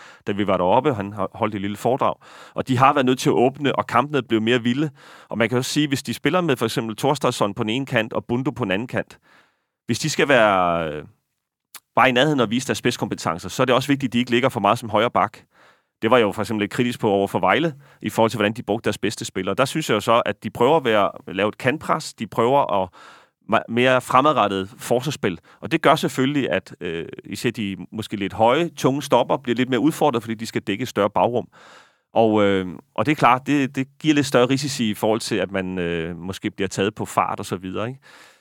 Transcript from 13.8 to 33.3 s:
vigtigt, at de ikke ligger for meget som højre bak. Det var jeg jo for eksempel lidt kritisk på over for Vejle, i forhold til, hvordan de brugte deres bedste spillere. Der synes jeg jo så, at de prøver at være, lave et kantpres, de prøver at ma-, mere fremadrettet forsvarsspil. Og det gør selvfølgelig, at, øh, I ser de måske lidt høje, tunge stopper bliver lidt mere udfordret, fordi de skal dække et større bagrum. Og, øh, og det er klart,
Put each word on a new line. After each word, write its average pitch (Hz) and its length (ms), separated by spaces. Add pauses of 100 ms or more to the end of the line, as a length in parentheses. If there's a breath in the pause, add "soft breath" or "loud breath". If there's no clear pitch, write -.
vigtigt, 139 220
at 101 40
de 120 60
ikke 120 120
ligger 123 180
for 120 100
meget 104 200
som 117 100
højre 107 220
bak. 98 260 (640 soft breath)
Det 110 100
var 127 60
jeg 117 60
jo 101 80
for 110 100
eksempel 104 220
lidt 101 80
kritisk 120 280
på 117 100
over 98 180
for 107 120
Vejle, 113 340 (280 soft breath)
i - 80
forhold 113 200
til, 120 80
hvordan 107 160
de - 100
brugte 107 220
deres 107 120
bedste 107 280
spillere. 95 300
Der 127 100
synes 156 240
jeg 123 60
jo 104 40
så, 117 260
at - 180
de 110 60
prøver 131 280
at 139 80
være, 107 260 (160)
lave 95 220
et - 80
kantpres, - 560
de 110 140
prøver 117 560
at 92 60 (640 loud breath)
ma-, 113 200
mere 127 280
fremadrettet 110 760
forsvarsspil. 120 600 (200 soft breath)
Og 101 120
det 165 100
gør 156 140
selvfølgelig, 139 540
at, 92 320
øh, 82 240 (200)
I - 100
ser 120 160
de 101 260 (140)
måske 107 260
lidt 98 160
høje, 131 440
tunge 139 260
stopper 127 340
bliver 120 180
lidt 123 140
mere 127 100
udfordret, 143 440
fordi 113 120
de 110 100
skal 110 160
dække 104 200
et 127 60
større 104 220
bagrum. 104 380 (680 loud breath)
Og, 107 300
øh, 95 240 (280)
og 107 100
det 143 60
er 156 40
klart, 131 320